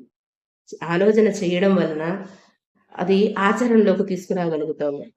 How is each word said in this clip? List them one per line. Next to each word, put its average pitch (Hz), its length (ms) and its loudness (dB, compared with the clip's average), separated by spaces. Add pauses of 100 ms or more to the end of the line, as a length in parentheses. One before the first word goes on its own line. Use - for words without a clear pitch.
(840)
ఆలోచన 202 460 2
చేయడం 180 480 0
వలన 165 480 -2 (760)
అది 196 400 2
ఆచరణలోకి 202 680 2
తీసుకురాగలుగుతాము. 156 1000 -4 (120)